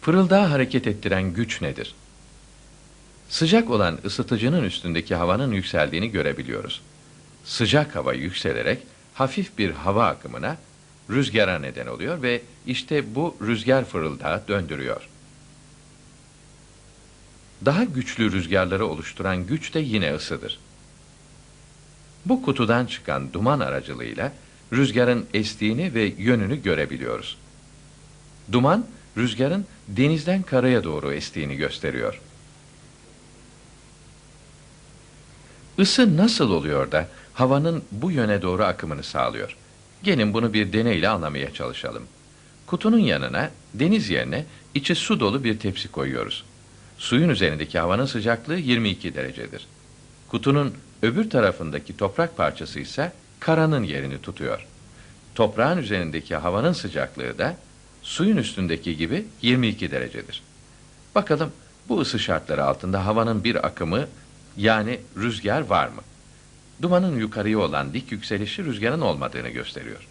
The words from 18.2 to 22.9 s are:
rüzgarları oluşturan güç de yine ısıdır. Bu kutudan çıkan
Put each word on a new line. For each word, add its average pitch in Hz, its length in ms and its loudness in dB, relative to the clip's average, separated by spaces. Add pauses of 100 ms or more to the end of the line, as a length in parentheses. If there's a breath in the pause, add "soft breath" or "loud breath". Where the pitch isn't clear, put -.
rüzgarları 92 540 2
oluşturan 90 600 -4
güç 151 280 -6
de 160 60 0
yine 107 360 0
ısıdır. - 440 -8 (1700)
Bu 254 160 2
kutudan 120 440 2
çıkan 69 480 -6